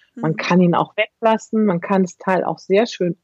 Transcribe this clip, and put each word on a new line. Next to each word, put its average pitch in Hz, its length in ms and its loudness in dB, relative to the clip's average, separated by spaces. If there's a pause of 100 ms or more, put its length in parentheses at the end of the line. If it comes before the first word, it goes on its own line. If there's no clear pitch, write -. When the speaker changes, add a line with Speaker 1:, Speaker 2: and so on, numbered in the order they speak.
(160)
Speaker 1:
Man 160 160 -4
Speaker 2:
Mhm. - 40 -8
Speaker 1:
kann 180 240 0
ihn 175 140 4
auch 151 220 -2
weglassen, 220 680 -2
man 175 140 0
kann 190 220 0
das 180 160 -6
Teil 185 260 -2
auch - 140 -4
sehr 202 280 0
schön 175 380 -4